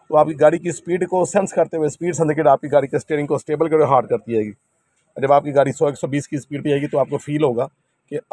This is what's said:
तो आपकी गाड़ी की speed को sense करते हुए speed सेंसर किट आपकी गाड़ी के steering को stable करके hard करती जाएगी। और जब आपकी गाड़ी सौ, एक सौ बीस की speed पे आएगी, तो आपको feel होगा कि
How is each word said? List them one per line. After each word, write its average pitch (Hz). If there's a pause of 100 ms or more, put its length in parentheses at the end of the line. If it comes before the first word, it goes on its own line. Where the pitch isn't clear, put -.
तो 156
आपकी 151
गाड़ी 156
की 170
speed 175
को 180
sense 196
करते 165
हुए 151
speed 165
सेंसर 151
किट 151
आपकी 139
गाड़ी 139
के 139
steering 147
को 147
stable 151
करके 156
hard 127
करती 117
जाएगी। 107 (680)
और 127
जब 135
आपकी 147
गाड़ी 139
सौ, 147
एक 139
सौ 170
बीस 139
की 151
speed 135
पे 143
आएगी, 143
तो 147
आपको 139
feel 151
होगा 127 (440)
कि 147 (140)